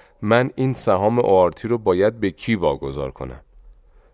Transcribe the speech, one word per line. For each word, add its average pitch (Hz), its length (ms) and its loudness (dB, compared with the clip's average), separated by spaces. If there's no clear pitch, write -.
من 117 340 2
این 131 180 -2
سهام 107 460 2
او - 60 2
آر 92 260 4
تی - 160 -10
رو 117 100 0
باید 104 420 0
به 101 120 -2
کی 113 240 -4
واگذار 69 560 -4
کنم؟» 64 300 -14